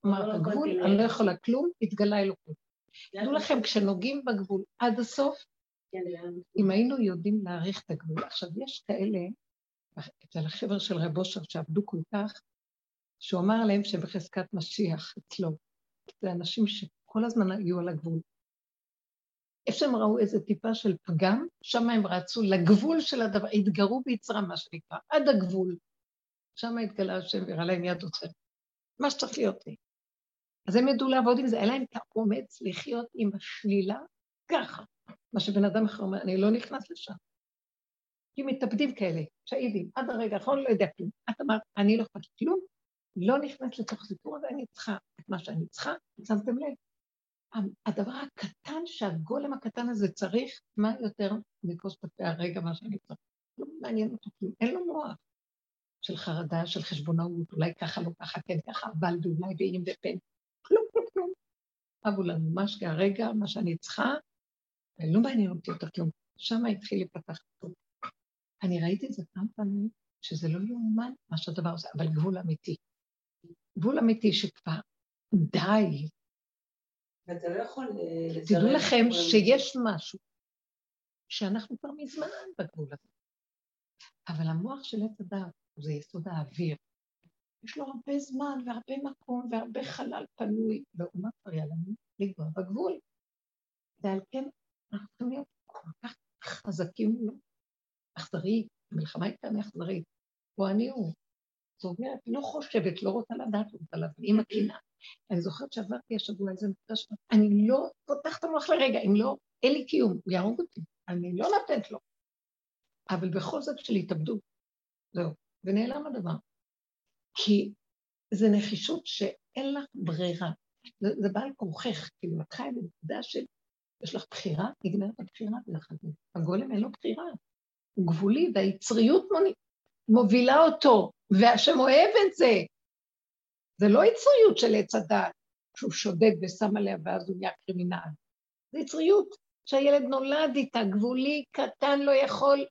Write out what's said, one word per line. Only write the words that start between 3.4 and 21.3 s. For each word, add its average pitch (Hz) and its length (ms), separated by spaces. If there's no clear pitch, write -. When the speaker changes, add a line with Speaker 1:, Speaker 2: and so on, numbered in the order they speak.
Speaker 2:
פשוט - 20
Speaker 1:
כשנוגעים 208 600
בגבול 196 380
עד 240 200
הסוף, 277 460
Speaker 2:
כן, 190 100
זה 180 60
היה 175 220
Speaker 1:
אם 196 140
היינו 247 300
יודעים 202 440
להעריך 175 400
את - 60
הגבול. 160 340
עכשיו, - 240
יש - 220
כאלה, 196 320
אצל 156 220
החבר'ה 196 340
של 175 160
רב 165 220
אושר 185 240
שעבדו 165 440
כל 175 120
כך, 208 260
שהוא - 220
אמר 220 260
להם 202 180
שהם - 160
בחזקת 180 520
משיח 165 680
אצלו. 165 380
זה 185 100
אנשים 175 340
שכל - 580
הזמן 226 280
היו 180 260
על 175 100
הגבול. 165 320
איפה - 120
שהם 277 180
ראו 220 220
איזה 208 220
טיפה 226 340
של 196 280
פגם, 190 440